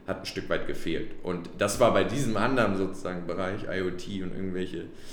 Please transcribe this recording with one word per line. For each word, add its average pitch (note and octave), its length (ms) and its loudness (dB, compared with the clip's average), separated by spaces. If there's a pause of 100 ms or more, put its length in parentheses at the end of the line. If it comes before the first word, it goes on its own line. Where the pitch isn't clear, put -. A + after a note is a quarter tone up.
hat F#2+ 140 -4
ein - 60 -10
Stück - 240 -4
weit E2 160 2
gefehlt. D2 460 -2 (100)
Und F2 340 -4
das G#2 240 2
war A2 140 8
bei G2 100 6
diesem A2+ 320 0
anderen A2 400 4
sozusagen F2+ 500 -2
Bereich, F#2 360 -2
I F#2 200 -2
O F2+ 80 0
T F#2+ 320 -4
und F2+ 120 -2
irgendwelche F#2 500 -4 (280)